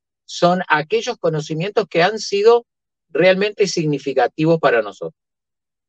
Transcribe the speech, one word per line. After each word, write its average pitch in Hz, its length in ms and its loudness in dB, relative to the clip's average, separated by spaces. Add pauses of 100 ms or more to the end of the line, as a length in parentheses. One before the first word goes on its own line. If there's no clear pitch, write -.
(260)
son 180 420 0
aquellos 202 500 -2
conocimientos 160 720 -4
que 165 140 0
han 214 160 0
sido 226 460 2 (440)
realmente 190 580 2
significativos 151 920 0
para 233 220 2
nosotros. 185 380 -12 (680)